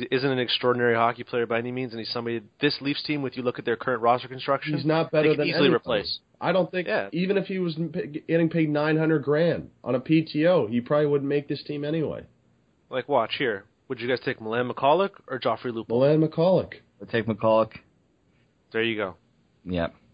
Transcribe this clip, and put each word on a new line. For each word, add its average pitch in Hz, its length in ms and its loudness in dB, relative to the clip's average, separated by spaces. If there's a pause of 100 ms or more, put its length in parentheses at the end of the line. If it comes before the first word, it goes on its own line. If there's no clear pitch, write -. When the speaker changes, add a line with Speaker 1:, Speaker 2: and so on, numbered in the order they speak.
(100)
Speaker 1:
isn't 135 180 2
an 131 120 0
extraordinary 120 560 2
hockey 117 260 0
player 117 240 -2
by 117 120 0
any 120 120 -4
means, 127 220 -6
and 113 80 -8
he's 107 120 -8
somebody, 117 280 -4 (200)
this 143 200 2
Leafs 139 240 -6
team, 147 200 -4
if 123 120 -6
you 127 80 -6
look 123 160 -2
at 110 40 -14
their 117 120 0
current 120 260 -2
roster 120 240 2
construction, 135 480 -2
Speaker 2:
He's 131 100 -4
not 156 280 0
better 156 160 4
Speaker 1:
they 156 80 4
could - 40 0
Speaker 2:
than 151 80 0
Speaker 1:
easily 151 200 2
Speaker 2:
anybody. 123 80 4
Speaker 1:
replace. 113 420 -4 (260)
Speaker 2:
I 160 80 2
don't 175 180 0
think 180 180 -4
Speaker 1:
Yeah. 180 240 -2
Speaker 2:
even 185 260 0
if 185 80 -2
he 190 120 -6
was 175 180 -2
m-, 165 140 -4
p-, 151 380 -8
getting 165 220 2
paid 165 180 0
nine 151 300 2
hundred 156 260 2
grand 147 460 0 (120)
on 123 120 -2
a 127 60 -2
P 160 220 2
T 156 240 0
O, 170 200 4
he 120 140 -2
probably 151 260 2
wouldn't 143 220 0
make 143 200 -2
this 143 160 -6
team 147 200 -6
anyway. 147 400 -4 (680)
Speaker 1:
Like, 127 180 -6
watch 123 300 2
here. 107 260 -2 (240)
Would 120 120 -8
you 120 80 -4
guys 127 160 0
take 131 160 -4
Milan 117 300 -2
McCulloch 165 400 2 (180)
or 131 120 -6
Joffrey 117 320 -2
Lupul? 113 160 -8
Speaker 2:
Milan 139 380 4
McCulloch. 160 480 0 (260)
Speaker 3:
I'll 101 60 -14
take 113 200 -2
McCulloch. 110 460 2 (1000)
Speaker 1:
There 113 100 0
you 113 140 0
go. 98 200 -4 (480)
Speaker 3:
Yeah. 87 240 -2 (260)